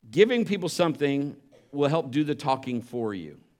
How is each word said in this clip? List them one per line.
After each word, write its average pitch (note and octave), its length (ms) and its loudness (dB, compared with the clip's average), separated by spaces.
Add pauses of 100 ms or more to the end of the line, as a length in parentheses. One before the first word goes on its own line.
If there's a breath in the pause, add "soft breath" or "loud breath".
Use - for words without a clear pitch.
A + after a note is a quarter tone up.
(100)
Giving A3 340 4
people F3 240 -2
something D3 680 0 (340)
will C#3+ 180 2
help D3 220 0
do D3 140 0
the D3 100 -2
talking B2+ 480 -2
for A#2 320 -6
you. D#2+ 220 -12 (240)